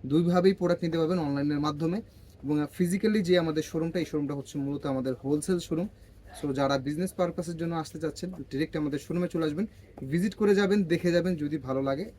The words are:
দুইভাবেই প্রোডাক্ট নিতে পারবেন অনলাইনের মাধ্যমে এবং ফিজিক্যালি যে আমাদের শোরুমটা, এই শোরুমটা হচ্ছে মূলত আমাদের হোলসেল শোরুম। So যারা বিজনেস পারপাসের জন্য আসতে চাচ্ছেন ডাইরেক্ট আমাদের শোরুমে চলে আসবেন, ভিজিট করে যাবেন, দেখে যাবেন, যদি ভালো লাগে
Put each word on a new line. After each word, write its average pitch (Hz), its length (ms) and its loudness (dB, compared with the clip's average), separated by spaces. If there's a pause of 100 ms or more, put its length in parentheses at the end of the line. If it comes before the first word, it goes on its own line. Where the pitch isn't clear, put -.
(120)
দুইভাবেই 175 480 6
প্রোডাক্ট 175 260 2
নিতে 165 160 0
পারবেন 170 260 2
অনলাইনের 143 400 0
মাধ্যমে 160 300 0 (460)
এবং 147 120 0 (220)
ফিজিক্যালি 202 420 2 (100)
যে 180 40 6 (100)
আমাদের 156 260 0
শোরুমটা, 165 340 -2
এই 147 80 -4
শোরুমটা 147 280 -2
হচ্ছে - 160 -12 (100)
মূলত 139 180 -4 (100)
আমাদের 131 200 -2 (100)
হোলসেল 151 440 0
শোরুম। 170 200 -2 (500)
So - 80 -8 (140)
যারা 139 160 4 (120)
বিজনেস 165 320 -2
পারপাসের 170 420 -2
জন্য 170 120 -2 (100)
আসতে - 200 -12
চাচ্ছেন 165 260 -4 (220)
ডাইরেক্ট 151 300 -2
আমাদের 147 240 -2
শোরুমে 175 280 -2
চলে 165 160 0
আসবেন, 165 160 -2 (460)
ভিজিট 180 300 0
করে 208 180 6
যাবেন, 202 200 4 (140)
দেখে 175 220 2
যাবেন, 175 180 2 (100)
যদি 147 140 -2 (100)
ভালো 135 220 0
লাগে 143 160 -2 (140)